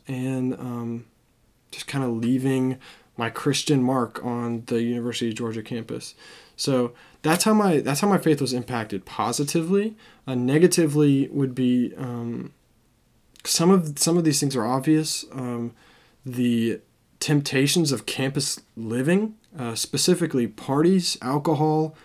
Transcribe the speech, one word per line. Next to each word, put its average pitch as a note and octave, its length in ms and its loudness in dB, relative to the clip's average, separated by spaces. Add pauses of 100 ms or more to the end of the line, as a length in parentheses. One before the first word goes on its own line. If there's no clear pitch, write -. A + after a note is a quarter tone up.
and, B2+ 480 -2
um, A#2+ 500 -8 (640)
just - 160 -14
kinda C3+ 220 -2
leaving C3 720 0 (400)
my A2+ 120 -2
Christian C#3 540 0
mark B2 420 0
on A#2 420 -4
the A#2 140 0
University A#2+ 480 -2
of A2 60 -6
Georgia A2+ 260 -6
campus. A2+ 540 -10 (400)
So B2 380 0 (280)
that's D#3+ 220 2
how A3 100 4
my, G3 280 4
that's C#3 180 -2
how G3+ 80 0
my G3 100 4
faith D#3 240 2
was B2+ 120 -2
impacted A2+ 520 -6
positively. E3 880 -2 (300)
Uh, C3 100 -4
negatively D3 920 4
would C3+ 260 -2
be, B2 440 2
um, A#2+ 560 -8 (920)
some - 260 2
of, D#3+ 300 4
some E3+ 180 2
of E3+ 60 2
these D3 160 2
things C#3 160 -2
are A2+ 100 0
obvious. D3+ 640 0
Um, A#2+ 420 -6 (520)
the A#2+ 540 0 (400)
temptations C#3+ 720 2
of A#2 140 -4
campus C#3 540 -4 (180)
living, C#3+ 580 0 (220)
uh, B2 180 -6
specifically D#3 720 0
parties, E3+ 760 2
alcohol, D#3 840 0